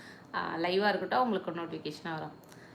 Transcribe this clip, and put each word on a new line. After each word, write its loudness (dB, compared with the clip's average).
ஆ, -2
லைவா 4
இருக்கட்டும், 4
உங்களுக்கு 2
நோட்டிஃபிகேஷனா -6
வரும். -10